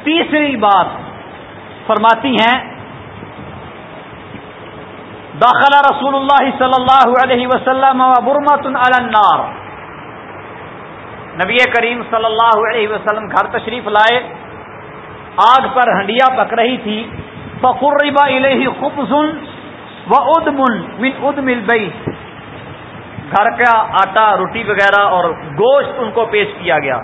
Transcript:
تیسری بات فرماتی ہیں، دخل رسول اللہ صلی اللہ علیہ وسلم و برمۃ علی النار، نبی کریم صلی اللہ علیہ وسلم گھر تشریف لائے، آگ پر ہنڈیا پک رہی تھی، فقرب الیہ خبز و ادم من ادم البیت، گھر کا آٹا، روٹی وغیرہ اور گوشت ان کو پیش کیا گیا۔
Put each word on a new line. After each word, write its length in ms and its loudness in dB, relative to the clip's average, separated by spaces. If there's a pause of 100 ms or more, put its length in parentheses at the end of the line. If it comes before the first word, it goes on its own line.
تیسری 520 0
بات 300 4 (1000)
فرماتی 480 2
ہیں، 400 0 (2500)
دخل 580 6
رسول 200 -2
اللہ 420 2
صلی 240 2
اللہ 420 6
علیہ 240 2
وسلم 540 2
و 200 6
برمۃ 440 2
علی 380 2
النار، 360 4 (2000)
نبی 220 0
کریم 520 2
صلی 160 0
اللہ 440 4
علیہ 180 0
وسلم 400 -4
گھر 320 -2
تشریف 280 -6
لائے، 360 4 (1120)
آگ 360 4
پر 180 2
ہنڈیا 520 2
پک 100 -2
رہی 240 2
تھی، 320 -6 (520)
فقرب 600 2
الیہ 460 2 (140)
خبز 300 -4
و 1080 -2
ادم 400 2 (380)
من 100 0 (120)
ادم 260 -2
البیت، 640 -2 (1200)
گھر 180 0
کا 300 2
آٹا، 580 2
روٹی 260 -4
وغیرہ 380 2
اور 320 2
گوشت 640 0
ان 140 -4
کو 140 0
پیش 220 0 (160)
کیا 160 2
گیا۔ 240 -2